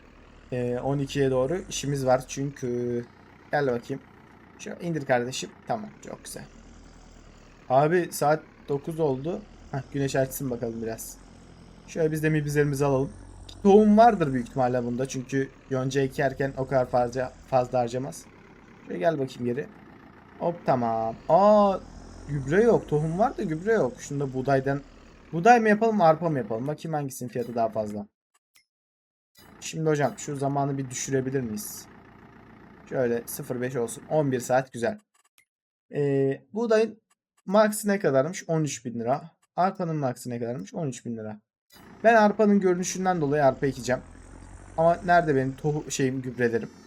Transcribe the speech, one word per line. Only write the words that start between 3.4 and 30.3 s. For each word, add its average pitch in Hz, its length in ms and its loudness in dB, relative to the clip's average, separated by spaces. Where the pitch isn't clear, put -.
Gel 143 160 0
bakayım. 127 340 -4
Şöyle - 280 -10
indir 156 180 -4
kardeşim. 127 440 -2
Tamam 110 220 -6
çok - 240 -16
güzel. - 200 -14
Abi 160 420 2
saat 156 320 0
dokuz 156 300 -6
oldu. 156 420 -2
Heh, 139 100 -6
güneş 139 220 -2
açsın 135 360 -2
bakalım 117 300 -6
biraz. 110 360 -10
Şöyle 160 240 0
biz 156 120 -6
de 156 60 4
mibizlerimizi 147 560 2
alalım, 139 280 2
tohum 208 340 8
vardır 202 360 6
büyük 123 140 -2
ihtimalle 123 360 0
bunda. 120 240 -4
Çünkü 135 420 -4
yonca 131 320 -2
ekerken 135 560 -2
o 131 100 -4
kadar 131 180 2
fazla, 123 480 -2
fazla 127 320 0
harcamaz. 127 460 -4
Şöyle 170 120 -8
gel 170 200 0
bakayım 131 260 -6
geri. 120 220 -4
Hop, 170 160 -4
tamam. 113 500 0
Aa, 202 480 6
gübre 147 360 2
yok. 214 260 2
Tohum 160 300 0
var 254 180 0
da - 60 -4
gübre 180 300 -2
yok. 143 260 0
Şunu 143 200 -8
da 135 140 -4
buğdaydan. 135 480 0
Buğday 214 280 6
mı 220 100 2
yapalım, 214 320 2
arpa 160 280 4
mı 147 80 0
yapalım? 113 300 -4
Bakayım 151 260 -8
hangisinin 135 360 -6
fiyatı 120 260 -6
daha 113 140 2
fazla. 104 380 -6
Şimdi 160 300 -4
hocam 147 280 0
şu - 180 -10